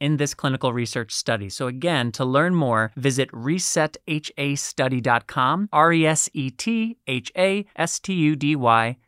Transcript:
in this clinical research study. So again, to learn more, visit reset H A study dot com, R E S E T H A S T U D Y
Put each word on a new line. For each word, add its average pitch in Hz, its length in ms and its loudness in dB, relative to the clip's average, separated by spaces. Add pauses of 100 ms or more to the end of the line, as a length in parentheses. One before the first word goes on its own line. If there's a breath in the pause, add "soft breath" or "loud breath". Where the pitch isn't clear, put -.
in 147 160 2
this 143 180 -2
clinical 131 380 -2
research 117 400 -4
study. 101 360 -2
So 127 180 -6
again, 127 460 -2
to 135 120 -2
learn 147 300 2
more, 117 420 2
visit 135 360 0
reset 151 640 -2 (100)
H 151 300 -6
A 143 180 -2
study 131 460 -2
dot 120 260 2
com, 156 460 0
R 160 200 6
E 160 140 4
S 156 280 0
E 131 160 -4
T 226 460 -4 (100)
H 127 300 -6
A 190 280 0 (120 soft breath)
S - 240 -2
T 190 120 -6
U 156 240 4
D 147 200 0
Y 117 400 2 (120)